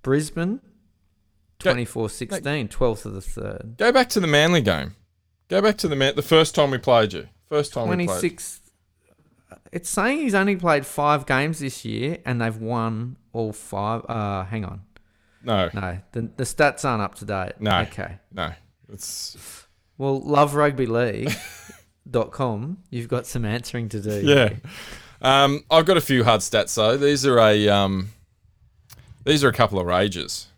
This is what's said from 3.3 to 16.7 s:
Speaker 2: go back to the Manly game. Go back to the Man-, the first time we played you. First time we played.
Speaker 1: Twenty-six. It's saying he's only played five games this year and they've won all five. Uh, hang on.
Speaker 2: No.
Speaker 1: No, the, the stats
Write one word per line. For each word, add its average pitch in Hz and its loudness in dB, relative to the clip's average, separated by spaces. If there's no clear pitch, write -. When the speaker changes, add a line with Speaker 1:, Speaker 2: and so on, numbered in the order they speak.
Speaker 2:
go 233 4
back 254 4
to 214 0
the 175 0
Manly 156 4
game. 87 -2
Go 190 2
back 208 2
to 165 -2
the 147 0
Man-, 135 2
the 127 -2
first 160 4
time 143 2
we 127 -2
played 113 4
you. 76 -12
First 147 -2
time 120 -4
we 175 0
played. 175 -2
Speaker 1:
Twenty-six. - -6
It's - -10
saying 254 0
he's 254 -2
only 196 2
played 160 2
five 147 0
games 147 0
this 135 -10
year 117 -6
and 120 -2
they've 113 -2
won 113 -6
all 110 -4
five. 104 -6
Uh, 101 -4
hang 104 -8
on. 95 -12
Speaker 2:
No. 95 0
Speaker 1:
No, 95 -6
the, 117 -6
the 131 -4
stats 147 0